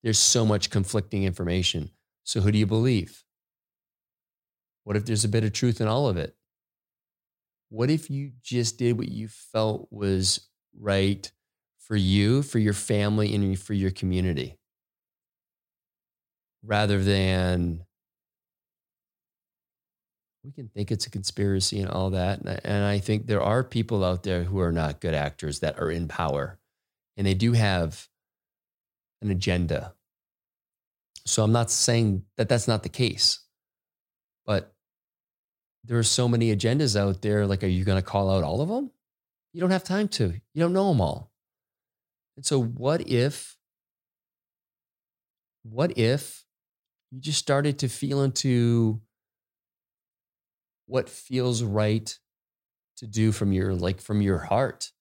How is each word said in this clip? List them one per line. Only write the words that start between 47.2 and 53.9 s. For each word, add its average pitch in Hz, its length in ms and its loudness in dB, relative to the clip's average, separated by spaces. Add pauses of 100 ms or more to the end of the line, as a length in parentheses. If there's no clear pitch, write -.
just 147 180 -4
started 143 420 0
to 139 80 -2
feel 139 340 -2
into 117 800 2 (1900)
what 127 240 -2
feels 123 520 -2
right 107 560 0 (800)
to 120 100 -16
do 110 260 2
from 101 200 0
your, 95 220 0
like, 92 260 -2